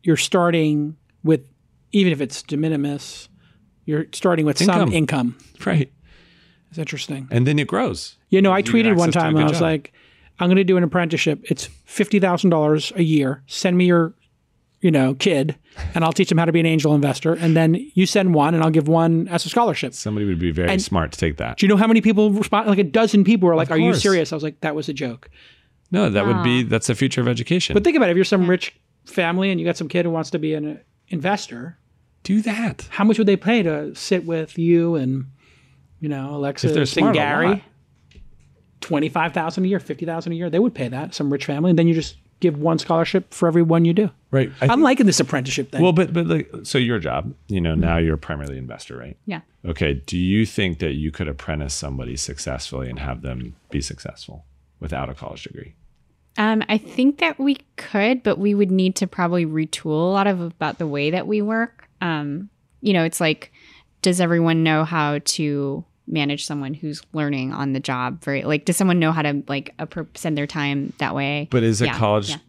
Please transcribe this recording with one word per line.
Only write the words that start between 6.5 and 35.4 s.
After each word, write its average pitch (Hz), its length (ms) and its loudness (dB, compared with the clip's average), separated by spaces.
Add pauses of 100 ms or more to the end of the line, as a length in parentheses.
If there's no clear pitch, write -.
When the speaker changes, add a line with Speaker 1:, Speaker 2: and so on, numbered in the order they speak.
Speaker 1:
It's 160 80 -14
interesting. 139 520 -8
Speaker 2:
And 120 160 2
then 147 120 2
it 147 80 0
grows. 180 500 -4 (120)
Speaker 1:
You 190 140 4
know, 190 100 6
I 190 60 4
Speaker 2:
You 202 60 0
get 226 100 0
Speaker 1:
tweeted 220 220 4
one 170 120 4
Speaker 2:
access 160 60 0
to 175 40 2
a 165 40 2
Speaker 1:
time, 160 120 0
Speaker 2:
good 156 60 4
Speaker 1:
I 151 40 4
was 151 80 2
Speaker 2:
job. 165 100 0
Speaker 1:
like, 160 300 -2 (460)
"I'm 180 120 0
gonna 190 140 4
do 185 120 4
an 175 60 4
apprenticeship. 165 580 0 (100)
It's - 180 -4 (180)
fifty - 340 0
thousand 180 300 2
dollars 151 440 2
a 180 80 0
year. 151 440 0
Send 180 320 0
me 180 80 4
your, 170 260 4 (680)
you 180 80 4
know, 135 240 2
kid, 147 420 0 (380)
and 165 100 2
I'll 165 80 2
teach - 180 0
him 170 60 4
how 170 80 4
to 165 80 2
be 165 80 4
an 165 60 2
angel 156 280 2
investor. 143 380 0
And 165 240 2
then 160 180 4 (200)
you 185 100 6
send 185 300 2
one, 156 200 4
and 160 80 2
I'll 160 80 2
give 156 160 2
one 165 420 4
as 170 180 -2
a - 20 -8
scholarship." 180 460 0
Speaker 2:
Somebody 107 320 -4
would 90 120 0
be 87 120 0
very 87 180 0
Speaker 1:
And 95 140 0
Speaker 2:
smart 82 300 -2
to - 60 -16
take 80 200 -2
that. 60 180 -6
Speaker 1:
do - 80 2
you 190 60 4
know 208 80 6
how 220 80 4
many 226 160 6
people 214 300 4
respond? 214 360 0
Like, 196 100 4
a 202 60 4
dozen 214 400 4
people 185 240 4
were 165 80 4
like, 160 120 0
Speaker 2:
Of 165 40 -2
Speaker 1:
"Are 160 60 2
you 170 140 4
Speaker 2:
course. - 100 0
Speaker 1:
serious?" 180 280 2
I 160 60 -6
was 147 60 -6
like, 151 180 -8
"That 156 140 -4
was 151 160 -6
a - 20 -6
joke." 131 380 -8 (600)
Speaker 2:
No, 180 200 2
that 101 160 2
would 117 160 2
be, 123 220 2
Speaker 3:
Wow. 110 40 -6
Speaker 2:
that's 113 200 -2
the - 60 0
future 131 280 0
of 120 60 0
education. 123 440 -2
Speaker 1:
But - 100 2
think 330 140 2
about 226 140 4
it. - 20 2
If 170 40 2
you're 185 100 4
some 190 160 2
Speaker 3:
Yeah. 175 80 2
Speaker 1:
rich - 240 -2 (320)
family 185 440 -2
and 180 80 -2
you 165 60 -4
got 170 140 -2
some 165 100 -8
kid 175 160 0
who 170 60 0
wants 160 220 -4
to 170 60 -4
be 156 140 -2
an 151 260 -6 (300)
investor, 170 680 -6 (460)
Speaker 2:
Do 208 180 0
that. 214 480 -6
Speaker 1:
how - 140 -2
much 220 120 4
would 220 100 2
they 196 120 4
pay 220 240 0
to 151 320 -4
sit 180 320 -4
with 165 320 -6
you 170 380 2
and, 135 280 -2 (760)